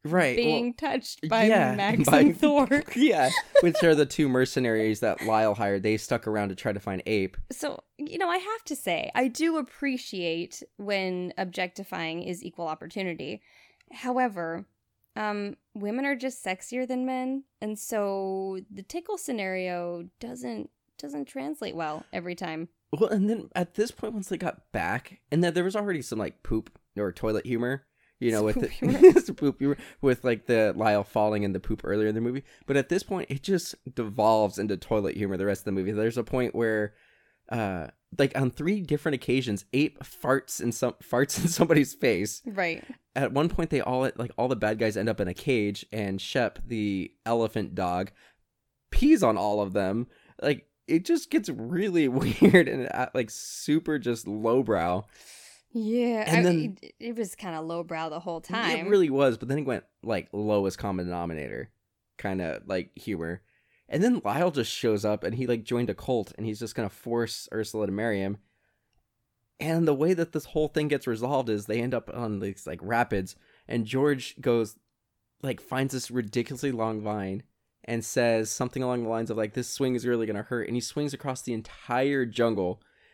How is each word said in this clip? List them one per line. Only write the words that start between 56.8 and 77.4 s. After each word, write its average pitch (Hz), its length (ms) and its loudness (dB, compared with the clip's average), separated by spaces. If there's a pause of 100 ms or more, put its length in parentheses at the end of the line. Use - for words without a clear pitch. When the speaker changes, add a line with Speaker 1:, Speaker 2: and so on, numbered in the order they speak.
Speaker 2:
it, - 160 -20
it 233 180 -10
was 208 200 -6
kinda 165 260 -8
lowbrow 165 480 -6
the 156 100 -8
whole 170 200 -8
time. 190 460 -4
Speaker 1:
It 202 40 -2
really 185 180 6
was, 131 300 4
but 127 100 -8
then 139 100 -2
he 147 60 -4
went, 123 200 -4 (180)
like, 98 300 -2
lowest 101 460 0
common 92 280 -4
denominator 80 640 -6 (480)
kinda, 87 480 -4
like, 92 320 -4
humor. 85 440 -6 (460)
And 156 140 0
then 240 220 4
Lyle 147 260 0
just 135 220 -2
shows 107 320 0
up 104 180 0
and 107 140 -4
he, 127 100 -4
like, 117 180 0
joined 120 240 0
a 98 60 -4
cult 120 420 -2
and 107 80 -8
he's 107 140 -4
just 113 160 -10
gonna 104 160 -4
force - 640 -4
Ursula 107 340 -2
to 98 60 -4
marry 104 280 0
him. 98 180 -2 (1200)
And 165 260 0
the 147 80 4
way 160 200 2
that 165 180 -2
this 151 140 -6
whole 151 220 -2
thing 151 200 -2
gets 139 180 -2
resolved 123 420 -2
is 104 180 -2
they 113 140 -2
end 127 140 -2
up - 180 -4
on 107 280 -6
these, 98 260 -8
like, 87 160 -8
rapids, 107 540 -2 (320)
and 117 180 -2
George 131 540 -2
goes, 117 360 0 (640)
like, 135 180 -6
finds 135 340 -2
this 123 160 -6
ridiculously 123 640 -4
long 113 280 -2
vine 104 440 -6 (400)